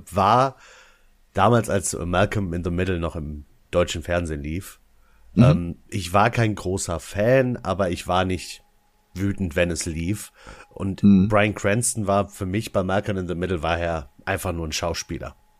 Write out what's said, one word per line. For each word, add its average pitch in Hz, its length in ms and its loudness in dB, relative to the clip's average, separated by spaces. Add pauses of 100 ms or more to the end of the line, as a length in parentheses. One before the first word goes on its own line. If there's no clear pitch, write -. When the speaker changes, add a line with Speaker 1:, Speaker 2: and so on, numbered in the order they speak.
(120)
Speaker 1:
war 113 440 4 (800)
damals, 110 360 4
als 95 240 -2
Malcolm 90 600 0
in 87 100 -4
the 87 80 -2
Middle 90 280 -2
noch 82 160 -4
im 73 300 -10 (240)
deutschen 87 320 0
Fernsehen 82 400 -2
lief, 78 380 -8 (540)
Speaker 2:
Mhm. - 100 8
Speaker 1:
ähm, 87 320 2 (140)
ich 87 240 -6
war 104 180 4
kein 110 240 0
großer 92 440 -4
Fan, 123 580 0
aber 92 340 -2
ich - 160 -6
war 92 180 2
nicht - 380 -6 (500)
wütend, 95 420 -2
wenn 87 140 2
es 82 160 -4
lief. 85 460 -4 (380)
Und 95 340 -6
Speaker 2:
Mhm. 101 240 8
Speaker 1:
Bryan 107 260 4
Cranston 107 540 -2
war 98 220 2
für - 160 -8
mich 98 260 -4
bei 101 100 0
Malcolm 95 360 -2
in 92 100 -4
the 87 80 -4
Middle, 87 260 -2
war 82 160 0
er 82 320 -4 (160)
einfach 95 280 -4
nur 82 120 -6
ein 78 60 -6
Schauspieler. - 640 -6 (240)